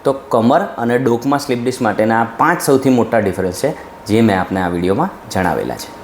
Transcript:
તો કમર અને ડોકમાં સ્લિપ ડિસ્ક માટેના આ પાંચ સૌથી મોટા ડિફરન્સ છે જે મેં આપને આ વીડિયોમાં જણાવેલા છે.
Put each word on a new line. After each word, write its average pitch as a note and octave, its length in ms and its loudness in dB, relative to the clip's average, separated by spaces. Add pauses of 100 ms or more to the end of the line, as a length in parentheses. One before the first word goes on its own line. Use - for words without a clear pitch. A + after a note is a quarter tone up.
તો C#3 100 2
કમર C3 480 2 (160)
અને A#2+ 200 0
ડોકમાં C3 420 0
સ્લિપ B2 240 -4
ડિસ્ક B2 180 -4
માટેના A2 400 2
આ A2+ 60 0 (100)
પાંચ D#3+ 240 2
સૌથી C3+ 280 2
મોટા A#2 300 2
ડિફરન્સ F#2 420 -4
છે D3+ 120 -2 (340)
જે G#2+ 140 2
મેં G#2+ 180 4
આપને F#2 220 -2
આ F2+ 80 -2
વીડિયોમાં F#2 400 0 (220)
જણાવેલા C#2 440 -2
છે. - 140 -14 (140)